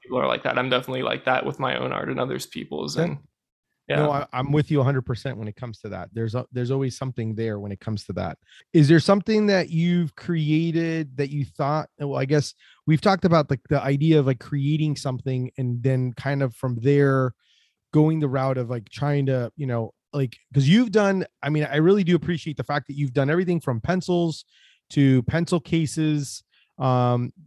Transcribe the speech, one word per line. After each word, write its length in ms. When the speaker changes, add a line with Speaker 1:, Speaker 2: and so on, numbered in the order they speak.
Speaker 1:
people 160
are 80
like 180
that. 140
I'm 120
definitely 320
like 240
that 200
with 140
my 160
own 160
art 180
and 100
others 260
people's, 500
Speaker 2:
Yeah. 80
Speaker 1:
and 140
yeah. 200
Speaker 2:
No, 20
I, 220
I'm 200
with 180
you 100
a 40
hundred 180
percent 360
when 100
it 80
comes 240
to 100
that. 220
There's 220
a, 180
there's 180
always 260
something 400
there 240
when 120
it 80
comes 260
to 80
that. 240
Is 160
there 120
something 460
that 240
you've 460
created 1000
that 140
you 140
thought, 540
well, 180
I 80
guess 300
we've 140
talked 240
about 240
the, 200
the 140
idea 360
of, 80
like, 140
creating 560
something 640
and 240
then 320
kind 280
of 140
from 200
there 580
going 280
the 80
route 300
of, 120
like, 200
trying 360
to, 300
you 100
know, 260
like, 260
'cause 140
you've 240
done, 340
I 80
mean, 140
I 120
really 280
do 120
appreciate 400
the 80
fact 240
that 60
you've 200
done 160
everything 300
from 200
pencils 640
to 340
pencil 360
cases, 840
um, 540